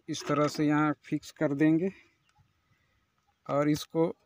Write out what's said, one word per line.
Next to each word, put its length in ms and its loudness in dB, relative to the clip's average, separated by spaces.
इस 200 -8
तरह 200 2
से 180 -2
यहाँ 260 2
फिक्स 280 -6
कर 220 -2
देंगे 360 2
और 220 0
इसको 440 -2